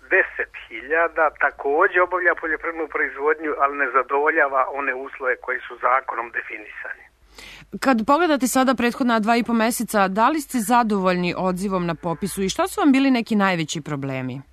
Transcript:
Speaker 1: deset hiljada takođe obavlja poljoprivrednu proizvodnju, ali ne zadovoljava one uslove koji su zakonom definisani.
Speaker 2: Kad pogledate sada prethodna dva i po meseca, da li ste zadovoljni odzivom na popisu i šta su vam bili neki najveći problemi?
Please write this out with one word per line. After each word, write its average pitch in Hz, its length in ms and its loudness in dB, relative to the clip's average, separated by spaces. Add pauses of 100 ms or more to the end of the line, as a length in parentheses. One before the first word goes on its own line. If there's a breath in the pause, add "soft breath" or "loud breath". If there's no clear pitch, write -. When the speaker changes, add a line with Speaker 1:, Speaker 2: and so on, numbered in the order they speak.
(140)
Speaker 1:
deset - 400 0 (140)
hiljada 160 580 -2 (200)
takođe 170 560 2
obavlja 180 400 0
poljoprivrednu 160 460 -6
proizvodnju, 151 640 -2 (100)
ali 143 160 0
ne 139 100 0 (100)
zadovoljava 139 640 2 (180)
one 135 140 -2
uslove 131 420 -4 (100)
koji 127 220 -4
su 123 140 -14
zakonom 123 500 0
definisani. 113 720 -12 (800 loud breath)
Speaker 2:
Kad 262 120 4 (100)
pogledate 285 400 4
sada 262 280 2
prethodna 233 440 0
dva 220 180 2
i 240 60 0
po 240 100 -2
meseca, 220 540 2
da 220 220 2
li 311 120 0
ste - 160 -6
zadovoljni 190 800 2
odzivom 185 480 -2
na 170 100 -2
popisu 175 480 -6
i 190 60 0
šta 349 180 0
su - 140 -4
vam 302 100 6
bili 269 200 4
neki 233 240 0
najveći 175 540 0
problemi? 131 460 -6 (180)